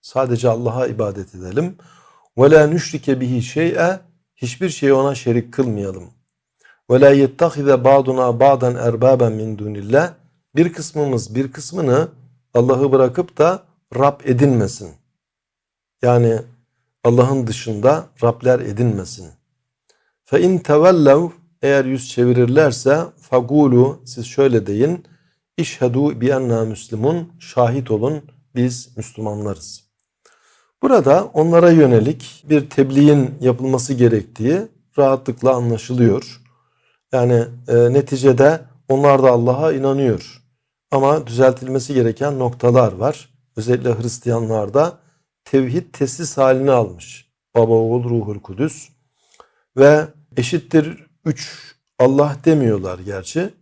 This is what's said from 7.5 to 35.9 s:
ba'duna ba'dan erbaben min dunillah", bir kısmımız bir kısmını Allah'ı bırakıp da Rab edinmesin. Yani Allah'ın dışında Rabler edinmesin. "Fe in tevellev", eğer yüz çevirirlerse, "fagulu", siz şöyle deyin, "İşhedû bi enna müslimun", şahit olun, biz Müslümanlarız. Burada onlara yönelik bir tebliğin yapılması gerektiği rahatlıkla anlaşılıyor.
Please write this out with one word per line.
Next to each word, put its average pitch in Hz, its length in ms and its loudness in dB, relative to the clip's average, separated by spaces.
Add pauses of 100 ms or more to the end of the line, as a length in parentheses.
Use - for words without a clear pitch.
ba'duna 127 560 2
ba'dan 127 360 2
erbaben 120 560 0
min 110 260 -8
dunillah", 107 540 -2 (440)
bir 170 160 0
kısmımız 135 600 -6
bir 135 180 -4
kısmını 156 560 -2 (460)
Allah'ı 127 380 2
bırakıp 131 460 0
da 180 240 0 (360)
Rab 143 260 0
edinmesin. 120 680 0 (1120)
Yani 120 360 2 (680)
Allah'ın 123 420 2
dışında 120 600 -2 (160)
Rabler 123 380 0
edinmesin. 101 680 -6 (960)
"Fe - 160 0
in 180 180 2
tevellev", 160 720 4 (340)
eğer 139 220 2
yüz 131 240 -6
çevirirlerse, 127 960 0 (120)
"fagulu", 131 880 2
siz 120 220 -14
şöyle 120 400 0
deyin, 131 380 -4 (540)
"İşhedû 131 640 -4
bi 123 80 -2
enna 123 360 -2
müslimun", 117 720 -6
şahit 123 520 -2
olun, 117 320 -4 (320)
biz 123 420 -6
Müslümanlarız. 104 880 -12 (1000)
Burada 196 520 2
onlara 170 360 4
yönelik 135 760 2
bir 151 220 0
tebliğin 139 680 2
yapılması 127 540 -2
gerektiği 120 760 0 (300)
rahatlıkla 131 560 0
anlaşılıyor. 120 840 -2 (720)